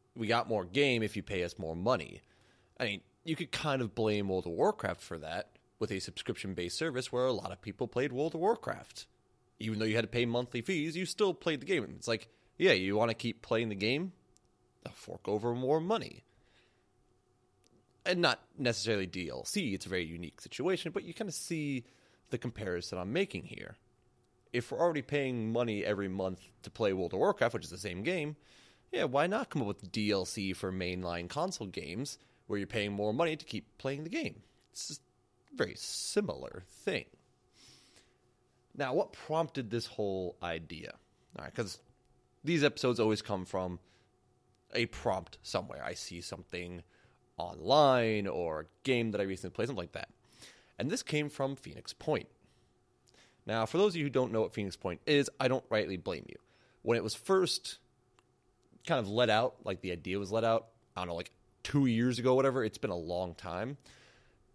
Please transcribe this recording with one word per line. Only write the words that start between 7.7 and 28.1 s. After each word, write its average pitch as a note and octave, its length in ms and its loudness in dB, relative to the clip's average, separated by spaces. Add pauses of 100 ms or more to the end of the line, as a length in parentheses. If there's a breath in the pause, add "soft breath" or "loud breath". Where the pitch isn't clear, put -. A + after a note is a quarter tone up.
played C3+ 240 0
World D#3 240 0
of D#3+ 40 -4
Warcraft. - 680 -2 (500)
Even A2 220 -2
though A2 60 4
you G#2+ 100 4
had A#2 60 4
to G#2+ 60 -2
pay B2 160 2
monthly A#2+ 380 0
fees, D#3+ 340 0
you F3+ 80 -2
still F#3+ 300 2
played D3+ 260 -2
the C#3 60 -10
game. E3+ 160 2 (140)
It's - 100 -10
like, A#2 220 0 (280 soft breath)
yeah, E3 180 8
you F#2+ 200 4
wanna A2+ 200 4
keep - 280 -4
playing A2+ 280 2
the G#2 40 -2
game? C3 380 0 (720)
They'll - 100 -12
fork - 320 -12
over G#2+ 260 0
more C3 280 2
money. F#3 420 -2 (1800 soft breath)
And F3+ 160 2
not D3+ 260 4 (100)
necessarily A2+ 500 2
D F2 220 -4
L B1 160 -8
C, D#3 300 0
it's F2+ 120 -6
a - 20 -10
very F#2 160 0
unique E2 360 -8
situation, E3+ 520 -2
but G3+ 100 -4
you E3+ 100 -12
kinda G3+ 200 0
see C#3+ 520 -2 (460 soft breath)
the B2 80 0
comparison F#2 600 -2
I'm F#2 140 -2
making E3 320 0
here. - 320 -12 (760)
If B2 180 -2
we're - 80 -4
already D#3+ 240 2
paying B2 500 0
money A2+ 320 2
every G2+ 220 0
month F#2+ 460 -4 (100)
to - 80 -12
play G#2 220 2
World F#2 220 0
of F#2 40 0
Warcraft, B2+ 360 4
which A#2 100 -4
is - 60 -12
the F2 80 -12
same F#2+ 260 -6
game, D3+ 320 -2 (560 loud breath)